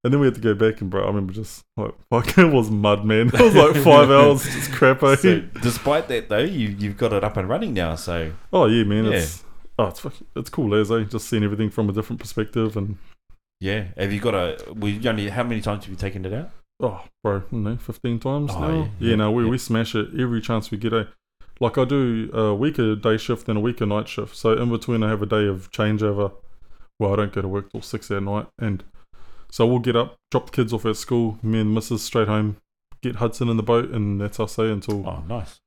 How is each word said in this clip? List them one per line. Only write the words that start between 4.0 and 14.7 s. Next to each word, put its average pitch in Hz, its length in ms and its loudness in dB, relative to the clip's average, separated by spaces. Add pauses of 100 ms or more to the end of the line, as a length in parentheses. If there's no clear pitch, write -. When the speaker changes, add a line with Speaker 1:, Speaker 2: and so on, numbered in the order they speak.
Speaker 2:
<laughs> - 20 6
Speaker 1:
hours, 139 340 8
just 139 260 -6
crap, 131 320 4
eh? 139 140 8
Speaker 2:
So, 175 220 4 (220)
despite 139 460 0
that, 120 220 -4
though, 104 80 2
you, 135 320 0
you've 101 260 -4
got 113 160 0
it 101 120 0
up 107 120 -4
and 92 140 -2
running 175 240 -2
now, 82 220 -2
so. 82 360 -6 (220)
Speaker 1:
Oh, 170 140 6
yeah, 113 180 4
man. 104 200 2
Speaker 2:
Yeah. 95 120 2
Speaker 1:
It's, 80 260 -4 (340)
oh, 107 100 2
it's - 120 -10
fucking, - 260 -12 (120)
it's 123 120 -10
cool 110 240 -2
as, 107 160 2
eh? 113 140 0
Just 104 240 -6
seeing 110 160 0
everything 104 260 0
from 104 200 -2
a - 20 -2
different 107 300 -6
perspective 110 560 -4
and 98 200 -6 (600)
Speaker 2:
Yeah. 95 280 -4 (100)
Have 98 160 -2
you 101 80 -4
got 110 140 0
a, 87 380 -4